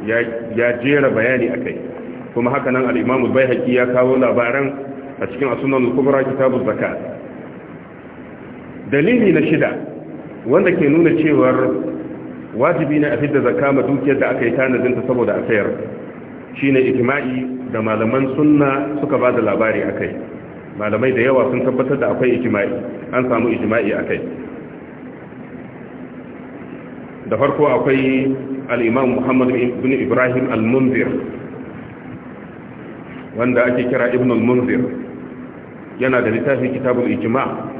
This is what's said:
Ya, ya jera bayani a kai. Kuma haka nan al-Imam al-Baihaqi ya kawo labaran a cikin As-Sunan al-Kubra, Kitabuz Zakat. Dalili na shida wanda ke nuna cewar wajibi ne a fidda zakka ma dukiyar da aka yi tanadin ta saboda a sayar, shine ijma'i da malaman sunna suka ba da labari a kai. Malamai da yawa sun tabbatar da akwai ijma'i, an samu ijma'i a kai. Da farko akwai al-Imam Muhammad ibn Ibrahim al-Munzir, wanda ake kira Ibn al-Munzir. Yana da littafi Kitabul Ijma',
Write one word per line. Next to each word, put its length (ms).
Ya, 100
ya 160
jera 280
bayani 380
a 80
kai. 200
Kuma 160
haka 200
nan 180
al-Imam 400
al-Baihaqi 460
ya 120
kawo 300
labaran 560
a 60
cikin 260
As-Sunan 320
al-Kubra, 400
Kitabuz 400
Zakat. 320
Dalili 420
na 120
shida 260
wanda 260
ke 160
nuna 220
cewar 360
wajibi 440
ne 120
a 60
fidda 220
zakka 320
ma 100
dukiyar 360
da 120
aka 140
yi 80
tanadin 440
ta 100
saboda 300
a 120
sayar, 200
shine 240
ijma'i 920
da 80
malaman 560
sunna 640
suka 180
ba 140
da 80
labari 420
a 100
kai. 200
Malamai 360
da 60
yawa 300
sun 140
tabbatar 360
da 120
akwai 280
ijma'i, 280
an 160
samu 200
ijma'i 440
a 120
kai. 160
Da 80
farko 320
akwai 600
al-Imam 520
Muhammad 360
ibn 360
Ibrahim 600
al-Munzir, 560
wanda 360
ake 160
kira 240
Ibn 180
al-Munzir. 500
Yana 220
da 80
littafi 400
Kitabul 400
Ijma', 400